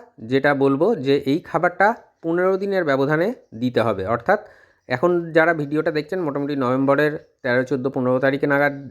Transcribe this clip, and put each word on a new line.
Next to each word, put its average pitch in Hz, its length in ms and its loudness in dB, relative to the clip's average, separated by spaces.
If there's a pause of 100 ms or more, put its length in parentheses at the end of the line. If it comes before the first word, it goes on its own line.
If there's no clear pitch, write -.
(180)
যেটা 135 360 0
বলবো, 139 400 2
যে 139 200 0 (120)
এই 139 140 0
খাবারটা 175 540 0 (280)
পনেরো 180 340 0
দিনের 190 280 -2
ব্যবধানে 151 500 0 (200)
দিতে 120 260 0
হবে। 101 260 0
অর্থাৎ 120 340 0 (480)
এখন 170 440 -2
যারা 160 220 4
ভিডিওটা 151 360 -4
দেখছেন, 151 300 -6
মোটামুটি 143 360 -4
নভেম্বরের 139 560 2 (300)
তেরো, 127 220 0
চোদ্দো, 131 260 -4
পনেরো 127 280 0
তারিখে 139 280 0
নাগাদ 143 280 2 (160)